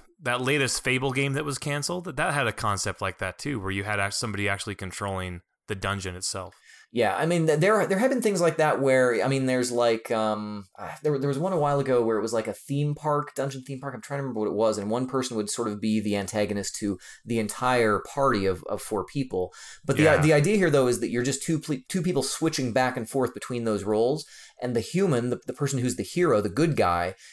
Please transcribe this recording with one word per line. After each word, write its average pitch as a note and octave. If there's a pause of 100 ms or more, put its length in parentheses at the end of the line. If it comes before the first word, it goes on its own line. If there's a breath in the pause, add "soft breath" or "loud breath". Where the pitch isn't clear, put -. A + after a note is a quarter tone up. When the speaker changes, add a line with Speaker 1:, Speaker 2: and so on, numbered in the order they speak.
(200 loud breath)
Speaker 1:
that B2+
latest C3+
Fable B2+
game C#3
that D3
was C#3
canceled? D3+
That, C3
that D#3
had C#3
a G#2+
concept G2+
like F#2+
that F#2
too, C#3+
where F#2+
you G2
had G#2
act-, G2+
somebody G2+
actually G2
controlling F#2 (260)
the G#2+
dungeon G2
itself. F#2 (380 loud breath)
Speaker 2:
Yeah, G#2+
I C#3
mean, E3
th-, D3+
there, G3
there F#3+
have C4
been B3+
things G3
like E3
that D3
where, B2+
I B2+
mean, C3+
there's, B2+
like, A#2+
um, G#2+ (120)
ah, G#2
there, D3+
there C#3+
was C3+
one F#3
a F3
while C#3+
ago C3
where A2+
it -
was, A2+
like, A2
a G2+
theme D3
park, D3
dungeon C3
theme C#3
park. C3
I'm A#2
trying C#3+
to C#3
remember A2+
what G#2
it F2+
was, G#2+
and G#2
one B2+
person B2+
would G#2
sort A#2
of G#2
be A2
the G2+
antagonist G2+
to G2+ (260 loud breath)
the A2+
entire A2 (120)
party B2+
of, F#2
of -
four G2
people. F#2+ (320 loud breath)
But D#3+
the, D3+
Speaker 1:
Yeah. D3+
Speaker 2:
the D#3
idea D3+
here, F#3
though, C3+
is A#2+
that G2
you're A#2+
just C3+
two D#3+
ple-, C3+
two F#3
people D3+
switching D3
back B2+
and A#2
forth B2+
between A#2+
those G#2
roles, A2+ (340 loud breath)
and B2
the A#2
human, B2+
the, A#2+
the C3
person C#3
who's B2
the G#2+
hero, C#3+
the G2+
good C#3
guy, F2 (180 loud breath)